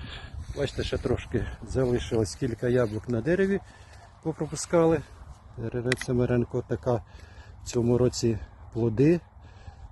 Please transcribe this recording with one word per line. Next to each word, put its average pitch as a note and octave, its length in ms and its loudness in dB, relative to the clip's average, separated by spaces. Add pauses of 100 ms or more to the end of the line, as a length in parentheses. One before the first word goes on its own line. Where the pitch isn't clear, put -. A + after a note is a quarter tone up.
(580)
Бачите, C3 260 -4
ще - 140 -2
трошки A2 480 -2 (220)
залишилось, A#2+ 680 0
кілька B2 320 -2
яблук A#2+ 420 2
на A2+ 120 0
дереві F#3+ 380 2 (640)
попропускали. D#3+ 800 2 (560)
Рене A#2+ 340 -2 (140)
Семеренко A#2+ 640 2
така B2 260 0
в - 720 -10
цьому A#2+ 320 2
році A#2 420 2 (340)
плоди A#2+ 460 4 (720)